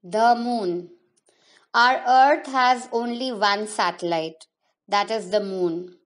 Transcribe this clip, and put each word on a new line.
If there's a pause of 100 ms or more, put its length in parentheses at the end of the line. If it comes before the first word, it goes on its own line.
The
moon. (800)
Our
Earth
has
only
one
satellite, (400)
that
is
the
moon.